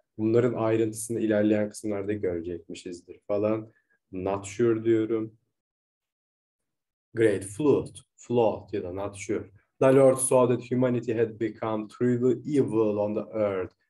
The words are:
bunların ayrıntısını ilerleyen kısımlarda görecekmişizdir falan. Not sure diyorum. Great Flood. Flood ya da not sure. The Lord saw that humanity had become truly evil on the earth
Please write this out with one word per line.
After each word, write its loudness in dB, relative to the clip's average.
bunların 2
ayrıntısını -2
ilerleyen 2
kısımlarda -6
görecekmişizdir -8
falan. -2
Not -6
sure 0
diyorum. -2
Great 2
Flood. 0
Flood -2
ya -6
da -10
not -8
sure. -8
The 6
Lord 8
saw 4
that -8
humanity 0
had -2
become -4
truly 0
evil 2
on -2
the -6
earth -2